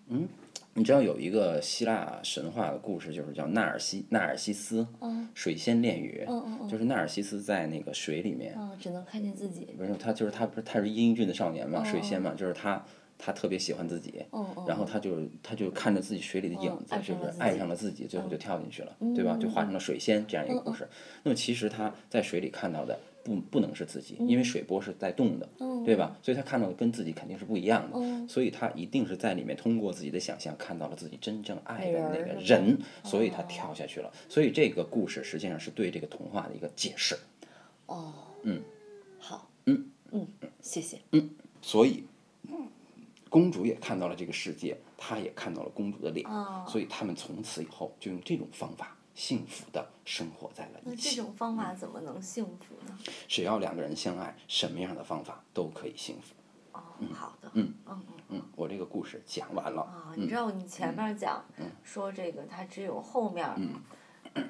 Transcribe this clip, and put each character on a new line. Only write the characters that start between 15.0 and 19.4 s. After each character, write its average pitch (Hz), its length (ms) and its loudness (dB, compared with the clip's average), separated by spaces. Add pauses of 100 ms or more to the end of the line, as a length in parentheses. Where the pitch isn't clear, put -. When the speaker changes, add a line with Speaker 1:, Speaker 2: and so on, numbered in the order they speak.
Speaker 1:
就， 92 180 0 (240)
他 - 140 -6
就 98 160 0
看 - 200 2
着 98 80 6
自 101 140 -4
己 92 60 -4
水 - 200 -2
里 98 80 0
的 - 60 0
影 - 160 0 (160)
子， - 80 -2
Speaker 2:
嗯， - 60 2
爱 - 20 -6
上 92 160 -2
了 87 80 -4
自 - 0 -
己。 - 0 -
Speaker 1:
就 170 60 -4
是 - 80 -8
爱 117 180 4
上 90 100 0
了 - 80 0
自 104 160 -2
己， - 140 -8
最 90 140 -2
后 95 80 -4
就 87 80 -2
跳 87 240 -2
进 78 100 -8
去 - 120 -10
了， - 180 -12
Speaker 2:
嗯。 233 140 2
Speaker 1:
对 - 100 2
吧？ 90 120 4
Speaker 2:
嗯， - 40 0